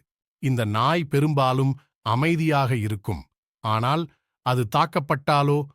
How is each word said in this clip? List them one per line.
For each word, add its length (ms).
இந்த 280
நாய் 420
பெரும்பாலும் 640
அமைதியாக 680
இருக்கும், 460
ஆனால் 380
அது 220
தாக்கப்பட்டாலோ 880